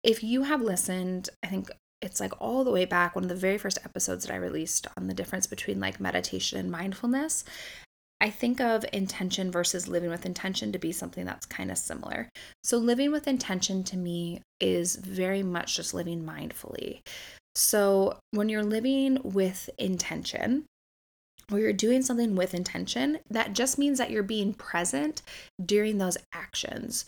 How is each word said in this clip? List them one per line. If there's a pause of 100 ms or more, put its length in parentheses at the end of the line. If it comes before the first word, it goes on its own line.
If
you
have
listened, (140)
I
think (300)
it's,
like,
all
the
way
back,
one
of
the
very
first
episodes
that
I
released (100)
on
the
difference
between,
like,
meditation
and
mindfulness, (720)
I
think
of
intention
versus
living
with
intention
to
be
something
that's
kinda
similar. (340)
So
living
with
intention
to
me (180)
is
very
much
just
living
mindfully. (540)
So (120)
when
you're
living
with
intention, (880)
or
you're
doing
something
with
intention, (100)
that
just
means
that
you're
being
present (420)
during
those (160)
actions.